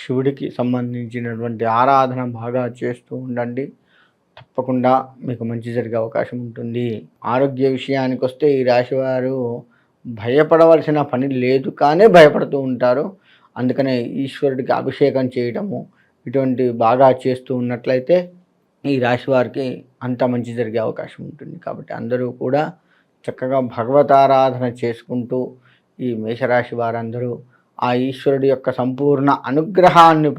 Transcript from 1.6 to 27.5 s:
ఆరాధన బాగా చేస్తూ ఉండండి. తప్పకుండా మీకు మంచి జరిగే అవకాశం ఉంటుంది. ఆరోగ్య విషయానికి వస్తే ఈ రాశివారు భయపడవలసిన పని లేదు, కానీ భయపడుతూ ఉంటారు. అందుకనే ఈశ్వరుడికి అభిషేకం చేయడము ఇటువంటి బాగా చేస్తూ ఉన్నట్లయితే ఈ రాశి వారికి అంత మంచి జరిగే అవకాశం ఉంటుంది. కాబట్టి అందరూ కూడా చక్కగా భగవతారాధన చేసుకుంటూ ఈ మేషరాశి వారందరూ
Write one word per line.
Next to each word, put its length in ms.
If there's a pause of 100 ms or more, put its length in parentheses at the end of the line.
ఆరాధన 420 (180)
బాగా 240 (160)
చేస్తూ 340 (120)
ఉండండి. 400 (720)
తప్పకుండా 560 (340)
మీకు 240
మంచి 260
జరిగే 260
అవకాశం 420
ఉంటుంది. 420 (460)
ఆరోగ్య 340 (100)
విషయానికి 500
వస్తే 200 (120)
ఈ 20 (100)
రాశివారు 640 (720)
భయపడవలసిన 960 (100)
పని 160 (160)
లేదు, 260 (120)
కానీ 240 (100)
భయపడుతూ 420 (120)
ఉంటారు. 360 (540)
అందుకనే 360 (260)
ఈశ్వరుడికి 500 (100)
అభిషేకం 520
చేయడము 460 (480)
ఇటువంటి 360 (200)
బాగా 240 (160)
చేస్తూ 280 (100)
ఉన్నట్లయితే 540 (760)
ఈ 20 (100)
రాశి 300
వారికి 320 (400)
అంత 260
మంచి 280
జరిగే 260
అవకాశం 420
ఉంటుంది. 380
కాబట్టి 340
అందరూ 280 (140)
కూడా 220 (600)
చక్కగా 340 (160)
భగవతారాధన 880 (160)
చేసుకుంటూ 580 (680)
ఈ 40 (140)
మేషరాశి 580
వారందరూ 480 (580)